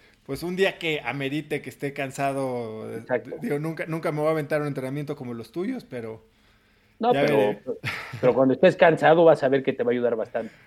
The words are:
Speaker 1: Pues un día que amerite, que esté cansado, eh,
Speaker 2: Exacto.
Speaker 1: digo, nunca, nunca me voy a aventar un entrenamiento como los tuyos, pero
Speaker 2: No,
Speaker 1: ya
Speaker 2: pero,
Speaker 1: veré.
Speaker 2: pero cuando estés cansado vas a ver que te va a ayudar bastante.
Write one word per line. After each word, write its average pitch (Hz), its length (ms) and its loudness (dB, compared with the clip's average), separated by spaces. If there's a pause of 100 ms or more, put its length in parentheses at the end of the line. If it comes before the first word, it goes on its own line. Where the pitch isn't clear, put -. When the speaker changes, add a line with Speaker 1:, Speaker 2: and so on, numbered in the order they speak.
(260)
Speaker 1:
Pues 135 180 -10
un 180 140 -6
día 185 200 2
que 160 280 -4
amerite, 139 560 -6
que - 80 -14
esté 139 240 -8
cansado, 131 960 -6
eh, 113 60 -8
Speaker 2:
Exacto. 120 440 -6
Speaker 1:
digo, 147 180 -4
nunca, 160 260 -6
nunca 160 260 -4
me 151 80 -4
voy 151 80 0
a 160 40 2
aventar 151 300 -2
un 147 60 -4
entrenamiento 143 480 -8
como 123 180 -12
los 117 180 -14
tuyos, 220 340 -8
pero 113 360 -12 (800)
Speaker 2:
No, 240 140 4
Speaker 1:
ya - 80 2
Speaker 2:
pero, - 160 4
Speaker 1:
veré. - 220 2 (600)
Speaker 2:
pero 127 140 4
cuando 131 200 4
estés 175 220 6
cansado 165 480 6
vas 160 200 8
a 139 60 4
ver 131 140 2
que 135 80 -2
te 123 120 -2
va 120 80 2
a - 20 2
ayudar 120 240 0
bastante. 110 340 -6 (160)